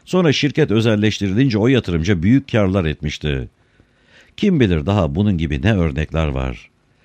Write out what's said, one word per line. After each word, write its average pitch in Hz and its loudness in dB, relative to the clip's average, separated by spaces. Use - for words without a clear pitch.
sonra 175 2
şirket 143 0
özelleştirilince 107 0
o 107 2
yatırımcı 87 0
büyük 131 2
karlar 98 0
etmişti. 73 -6
Kim 185 2
bilir 87 2
daha 90 0
bunun 101 0
gibi 76 -2
ne 107 2
örnekler 78 -2
var. 65 -6